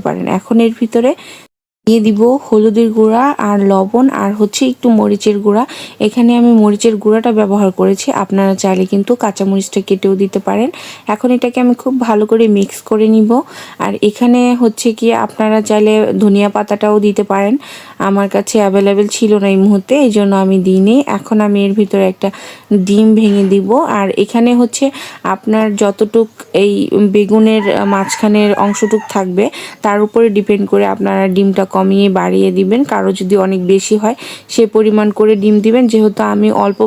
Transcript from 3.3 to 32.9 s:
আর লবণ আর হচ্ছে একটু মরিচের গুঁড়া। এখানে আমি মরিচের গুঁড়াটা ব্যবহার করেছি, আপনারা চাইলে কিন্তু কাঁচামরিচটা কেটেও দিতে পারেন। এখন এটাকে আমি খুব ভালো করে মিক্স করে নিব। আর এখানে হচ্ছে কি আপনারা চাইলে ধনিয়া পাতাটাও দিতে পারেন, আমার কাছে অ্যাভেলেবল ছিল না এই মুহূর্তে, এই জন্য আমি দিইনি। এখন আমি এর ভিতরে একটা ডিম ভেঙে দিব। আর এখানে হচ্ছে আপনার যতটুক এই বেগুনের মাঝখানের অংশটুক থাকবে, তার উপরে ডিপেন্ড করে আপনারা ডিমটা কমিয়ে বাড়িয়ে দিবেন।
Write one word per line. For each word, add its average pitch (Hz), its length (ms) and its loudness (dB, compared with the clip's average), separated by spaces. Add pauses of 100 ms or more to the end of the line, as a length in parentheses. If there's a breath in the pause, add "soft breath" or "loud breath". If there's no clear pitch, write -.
আর 208 80 0 (140)
লবণ 196 340 0 (160)
আর 202 180 -2
হচ্ছে 208 220 -2 (100)
একটু 254 160 -4 (120)
মরিচের 208 460 0
গুঁড়া। 208 180 2 (420 loud breath)
এখানে 233 340 2
আমি 240 120 4 (100)
মরিচের 208 420 2
গুঁড়াটা 226 360 0
ব্যবহার 202 300 0 (100)
করেছি, 190 280 -2 (160)
আপনারা 196 300 0 (100)
চাইলে 190 220 0
কিন্তু 202 260 -2 (120)
কাঁচামরিচটা 196 640 -2
কেটেও 196 340 0
দিতে 196 260 -2
পারেন। 208 220 -2 (440 loud breath)
এখন 226 240 -2
এটাকে 247 280 -4
আমি 240 160 2
খুব 262 120 -4 (140)
ভালো 214 240 2
করে 226 140 2 (120)
মিক্স 196 200 -4 (120)
করে 220 260 0
নিব। 220 160 2 (540 loud breath)
আর 202 80 -4 (160)
এখানে 240 300 2 (220)
হচ্ছে 226 260 0 (120)
কি 226 80 -2 (180)
আপনারা 214 340 -2 (100)
চাইলে 214 240 2 (300)
ধনিয়া 202 320 2
পাতাটাও 208 500 0
দিতে 208 260 0
পারেন, 202 220 0 (560 loud breath)
আমার 196 260 0
কাছে 202 280 -2
অ্যাভেলেবল 202 440 2 (100)
ছিল 214 140 2 (120)
না 202 120 0
এই 190 100 2
মুহূর্তে, 202 280 0 (120)
এই 233 120 2
জন্য 202 160 2 (120)
আমি 190 120 2 (100)
দিইনি। 190 280 2 (220)
এখন 214 200 -2 (100)
আমি 202 180 0
এর 196 140 -2
ভিতরে 196 340 0
একটা 196 160 -6 (580 loud breath)
ডিম 208 200 4 (100)
ভেঙে 202 360 2
দিব। 190 160 0 (300)
আর 196 80 -2 (160)
এখানে 233 280 0 (100)
হচ্ছে 240 240 -2 (480 loud breath)
আপনার 220 320 -2 (160)
যতটুক 214 480 0 (340)
এই 202 80 2 (420)
বেগুনের 220 500 2 (300)
মাঝখানের 208 580 0 (140)
অংশটুক 208 380 -2 (100)
থাকবে, 190 320 -2 (360 loud breath)
তার 208 240 0
উপরে 233 200 0 (120)
ডিপেন্ড 202 340 0
করে 202 140 2 (100)
আপনারা 196 300 -2 (100)
ডিমটা 196 360 0
কমিয়ে 196 360 0 (120)
বাড়িয়ে 185 380 0
দিবেন। 196 240 0 (100)